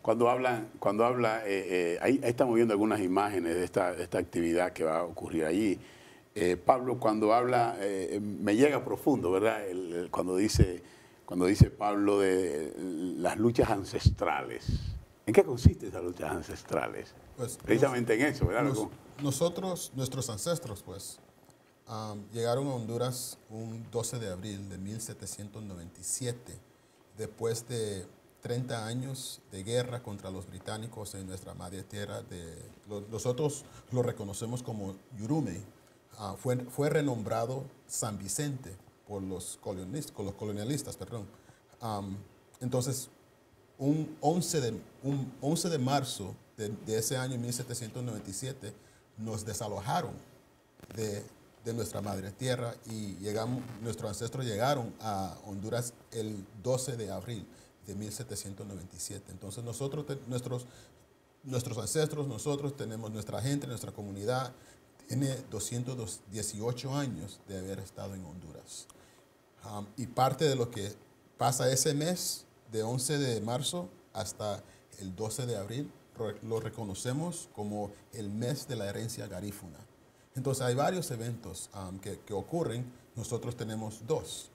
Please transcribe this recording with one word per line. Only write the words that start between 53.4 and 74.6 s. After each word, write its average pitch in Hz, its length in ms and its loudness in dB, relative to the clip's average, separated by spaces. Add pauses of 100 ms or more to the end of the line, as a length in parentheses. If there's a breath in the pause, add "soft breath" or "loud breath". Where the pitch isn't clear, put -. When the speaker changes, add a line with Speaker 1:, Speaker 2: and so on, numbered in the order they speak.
Speaker 2:
nuestros 110 300 -4
ancestros 120 340 -6
llegaron 117 560 2
a 98 360 -2 (100)
Honduras 110 480 -4 (160)
el 107 340 -6 (180)
doce 127 340 0
de 101 160 -4
abril 95 340 -8 (400 loud breath)
de 98 80 -10
mil 104 160 -6
setecientos 107 560 -10
noventa 92 300 -12
y - 20 -18
siete. 98 320 -10
Entonces, 95 320 -10
nosotros 139 420 -4
te-, 139 220 -6
nuestros, 123 400 -4 (800 loud breath)
nuestros 123 340 -2
ancestros, 151 480 0
nosotros 139 500 -2
tenemos, 110 360 -6
nuestra 104 280 -4
gente, 139 280 0
nuestra 107 240 -8
comunidad, 104 600 -2 (540 loud breath)
tiene 135 280 0 (160)
doscientos 120 720 -6 (100)
dieciocho 120 640 -4
años 107 540 -4
de 95 80 -8
haber 95 220 -6
estado 98 360 -10
en 92 120 -10
Honduras. 87 600 -14 (760 loud breath)
Am, 104 240 -8 (100)
y 117 100 -4
parte 127 400 2
de 135 80 6
lo 120 160 0
que 139 220 -6 (460)
pasa 127 340 4
ese 147 220 2
mes, 165 500 -2 (260)
de 110 120 -2
once 127 340 0
de 127 240 2
marzo 139 480 -2 (240)
hasta 104 500 -4 (360 soft breath)